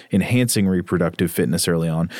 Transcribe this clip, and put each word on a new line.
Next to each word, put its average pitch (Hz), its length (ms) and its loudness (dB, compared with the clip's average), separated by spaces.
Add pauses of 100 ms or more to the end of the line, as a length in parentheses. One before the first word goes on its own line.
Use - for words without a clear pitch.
(120)
enhancing 104 560 2
reproductive 87 640 0
fitness 85 340 0
early 82 220 0
on. 82 200 -2 (120)